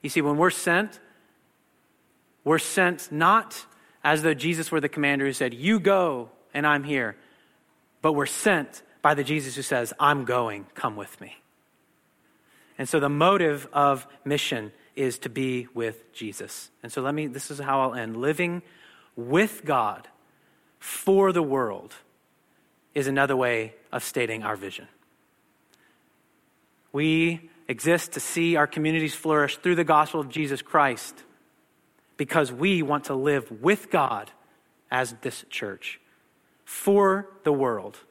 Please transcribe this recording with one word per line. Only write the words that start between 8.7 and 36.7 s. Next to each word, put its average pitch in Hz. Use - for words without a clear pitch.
by 151
the 143
Jesus 135
who 139
says, 120
"I'm 143
going, 113
come 113
with 101
me." -
And 131
so 160
the 143
motive 156
of 143
mission 127
is 131
to 139
be 127
with 113
Jesus. -
And 117
so 139
let 135
me, 151
this 135
is 143
how 139
I'll 131
end. 113
Living 170
with 151
God 123
for 196
the 170
world 131
is 139
another 139
way 117
of 123
stating 110
our 104
vision. 95
We 160
exist 156
to -
see 165
our 147
communities 156
flourish 151
through 180
the 165
gospel 156
of 143
Jesus 139
Christ -
because 143
we 170
want 147
to 143
live 139
with 190
God 123
as 127
this -
church -
for 196